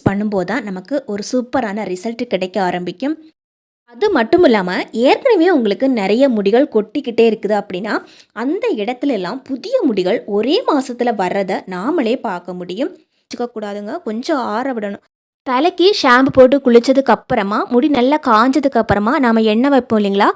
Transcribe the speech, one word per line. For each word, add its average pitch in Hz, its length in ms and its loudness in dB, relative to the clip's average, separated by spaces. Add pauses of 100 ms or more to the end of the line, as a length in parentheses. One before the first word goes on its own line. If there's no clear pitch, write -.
பண்ணும்போது 202 340 -2
தான் 208 200 -4
நமக்கு 208 420 -8
ஒரு 202 260 -8
சூப்பரான 240 540 -4
ரிசல்ட் 226 380 -6
கிடைக்க 185 400 -4
ஆரம்பிக்கும். 180 540 -4 (680)
அது 403 280 -2
மட்டும் 339 320 2
இல்லாம 208 480 2
ஏற்கனவே 339 600 2
உங்களுக்கு 233 380 0
நிறைய 233 400 0
முடிகள் 220 380 2
கொட்டிக்கிட்டே 226 640 0
இருக்குது 208 320 -2
அப்படின்னா 208 380 -6 (320)
அந்த 330 440 -4
இடத்துல 247 320 -4
எல்லாம் 226 340 -4
புதிய 392 460 -4
முடிகள் 196 380 0
ஒரே 240 420 0
மாசத்துல 247 480 -2
வர்றதை 190 400 -2
நாமளே 233 640 -4
பார்க்க 185 340 -8
முடியும். 180 440 -8
வச்சுக்க - 580 -12
கூடாதுங்க, 208 480 -10
கொஞ்சம் 240 340 -4
ஆற 233 360 -4
விடணும். 208 300 -8 (400)
தலைக்கு 339 600 2
ஷாம்பு 269 300 6
போட்டு 254 240 6
குளிச்சதுக்கு 254 580 4
அப்புறமா 220 540 -4
முடி 247 180 2
நல்லா 277 380 2
காஞ்சதுக்கு 262 520 2
அப்புறமா 220 420 2
நாம 226 220 2
எண்ணெய் 220 280 2
வைப்போம் 240 340 2
இல்லைங்களா, 202 320 2